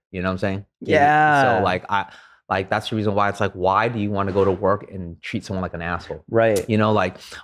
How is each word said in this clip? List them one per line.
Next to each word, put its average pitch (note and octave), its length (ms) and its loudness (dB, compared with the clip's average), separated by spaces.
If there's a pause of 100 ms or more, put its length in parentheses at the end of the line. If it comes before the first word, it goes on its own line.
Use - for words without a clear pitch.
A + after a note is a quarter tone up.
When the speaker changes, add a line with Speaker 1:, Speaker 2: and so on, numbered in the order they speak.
(120)
Speaker 1:
You F2+ 120 -8
know F#2+ 60 -2
what F#2+ 40 -2
I'm F#2 60 -6
saying? G2+ 260 -4 (160)
Speaker 2:
Yeah. D3 800 4
Speaker 1:
So, G2+ 40 0
like, F#2 260 0
I, G2 180 -2 (420)
like, G2 220 -2
that's G#2+ 180 -2
the A2+ 60 -4
reason G#2 180 0
why G2+ 160 2
it's G2 100 -6
like, G2+ 120 0
why F#2+ 380 0
do A#2+ 100 -6
you G2+ 100 -2
wanna G2 220 -2
go G2 140 4
to G2 60 2
work G2 400 0
and F2 300 -12
treat - 240 -8
someone F#2+ 160 -4
like F2 140 -6
an E2 80 -8
asshole? E2 440 -8
Speaker 2:
Right. A2+ 400 2
Speaker 1:
You A2 120 2
know, G#2+ 120 4
like, F#2+ 260 0 (260)